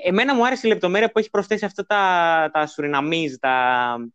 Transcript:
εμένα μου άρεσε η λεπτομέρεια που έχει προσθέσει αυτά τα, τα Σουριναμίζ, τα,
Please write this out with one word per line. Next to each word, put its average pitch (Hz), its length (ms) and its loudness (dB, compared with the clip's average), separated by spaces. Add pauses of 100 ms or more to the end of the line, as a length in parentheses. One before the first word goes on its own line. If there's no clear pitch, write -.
εμένα 220 320 0
μου 233 100 4
άρεσε 247 220 -2
η - 20 4
λεπτομέρεια 208 420 0
που - 80 0
έχει 214 100 -4
προσθέσει 202 360 -2
αυτά 196 200 -8
τα, 170 680 2
τα 151 140 0
Σουριναμίζ, 147 720 -2
τα, 123 560 0 (200)